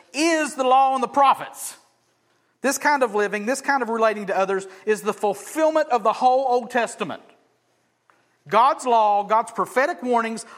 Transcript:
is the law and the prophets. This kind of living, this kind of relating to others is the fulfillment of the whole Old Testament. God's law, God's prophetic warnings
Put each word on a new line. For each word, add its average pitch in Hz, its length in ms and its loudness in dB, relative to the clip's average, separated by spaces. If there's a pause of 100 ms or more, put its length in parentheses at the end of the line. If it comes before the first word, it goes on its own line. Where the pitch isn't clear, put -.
(120)
is 311 420 0
the 269 100 -2
law 262 300 4
and 262 80 -4
the 233 60 -2
prophets. - 680 0 (840)
This 277 160 -2
kind 294 240 2
of 214 120 0
living, 208 320 -2
this 262 140 -2
kind 277 220 0
of 220 60 -4
relating 220 380 0
to 185 100 -2
others 190 300 0 (200)
is 214 160 0
the 202 100 -2
fulfillment 302 760 -2
of 240 140 0
the 208 120 2
whole 254 320 2
Old 247 240 -2
Testament. 202 520 -4 (1300)
God's 262 380 2
law, 214 380 2
God's 220 280 0
prophetic 262 500 -2
warnings 226 440 -2 (120)